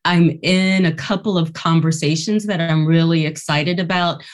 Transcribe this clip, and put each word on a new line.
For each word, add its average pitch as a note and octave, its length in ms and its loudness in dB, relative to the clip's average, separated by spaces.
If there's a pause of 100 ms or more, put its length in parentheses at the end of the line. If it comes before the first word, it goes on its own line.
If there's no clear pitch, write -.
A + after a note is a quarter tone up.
I'm E3+ 360 4
in F#3+ 440 2
a E3 80 0
couple F#3+ 440 -2
of E3 140 0
conversations E3 920 0
that F#3 160 -2
I'm D#3 240 0
really E3 400 2
excited D3+ 520 -2
about, F3 460 -2 (100)